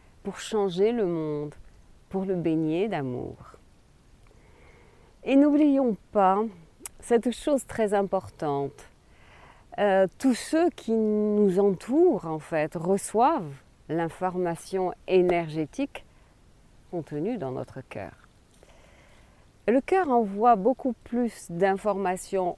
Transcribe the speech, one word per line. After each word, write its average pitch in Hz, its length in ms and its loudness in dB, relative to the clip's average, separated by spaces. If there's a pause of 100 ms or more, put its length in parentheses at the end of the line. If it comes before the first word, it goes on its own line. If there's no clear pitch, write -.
(220)
pour 196 160 -10
changer 202 540 0
le 226 140 0
monde, 151 480 -4 (540)
pour 190 160 -4
le 190 120 -2
baigner 165 520 0
d'amour. 135 480 -6 (1900)
Et 269 120 4
n'oublions 285 600 4 (160)
pas 196 260 4 (600)
cette 240 300 0
chose 269 360 -2
très 214 280 -2
importante. 160 920 -4 (920)
Euh, 190 280 4 (120)
tous 262 160 2
ceux 320 360 0
qui - 220 -6
nous 208 640 2
entourent, 208 680 2
en 160 120 -4
fait, 156 360 -4
reçoivent 196 800 0 (340)
l'information 175 1040 -4 (140)
énergétique 175 1000 0 (840)
contenue 170 480 -6
dans 135 140 -6
notre 131 360 -10
cœur. 98 240 -12 (1500)
Le 247 140 4
cœur 370 300 0
envoie 226 460 4
beaucoup 240 360 -2 (120)
plus 240 460 -6
d'informations 190 1080 -2